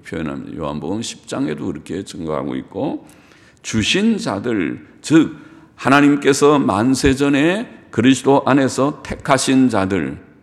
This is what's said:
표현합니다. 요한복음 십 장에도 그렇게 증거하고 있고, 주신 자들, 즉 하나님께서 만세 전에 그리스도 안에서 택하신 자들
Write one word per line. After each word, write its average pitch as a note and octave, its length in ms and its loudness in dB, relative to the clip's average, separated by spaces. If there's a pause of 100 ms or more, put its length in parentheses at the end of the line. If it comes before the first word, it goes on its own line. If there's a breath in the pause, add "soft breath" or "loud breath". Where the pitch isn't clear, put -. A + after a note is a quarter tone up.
표현합니다. D2 480 -10
요한복음 D2+ 460 -8
십 - 240 -14
장에도 C#3+ 400 -6
그렇게 D#2+ 380 -8
증거하고 D2 500 -6
있고, A2+ 540 -8 (540 soft breath)
주신 F#3 560 0
자들, G2+ 680 -4 (140)
즉 C#3+ 360 2 (380 loud breath)
하나님께서 C#3+ 840 4
만세 B2+ 540 2
전에 C#3+ 580 0 (180)
그리스도 C3 560 2
안에서 C3+ 560 0
택하신 C3 680 2
자들 F#2+ 500 -2 (240)